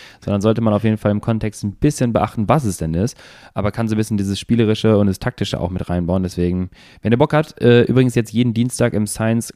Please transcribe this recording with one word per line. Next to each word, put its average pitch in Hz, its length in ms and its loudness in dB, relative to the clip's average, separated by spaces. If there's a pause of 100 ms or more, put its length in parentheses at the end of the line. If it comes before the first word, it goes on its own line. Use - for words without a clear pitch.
(240)
sondern 101 180 -2
sollte 113 200 2
man 110 120 2
auf 101 100 0
jeden 110 140 2
Fall 104 140 0
im 104 100 0
Kontext 110 420 -4
ein 98 100 -4
bisschen 131 400 -2
beachten, 107 360 0
was 139 140 4
es 101 140 -2
denn 80 180 -4
ist, 95 220 -2 (360)
aber 101 180 -4
kann 113 180 -4
so 110 60 0
ein - 20 -2
bisschen 110 200 -2
dieses 98 220 -2
Spielerische 110 580 2
und 104 100 4
das 95 120 -2
Taktische - 400 -4
auch 87 100 -4
mit 90 200 -6
reinbauen. 87 340 0
Deswegen, 90 460 -2 (340)
wenn 110 80 0
ihr 165 80 2
Bock 151 140 2
habt, - 280 -2
äh, 120 220 6
übrigens 127 320 2
jetzt 117 180 -2
jeden 120 220 0
Dienstag 120 380 -2
im 104 120 0
Science 113 500 -4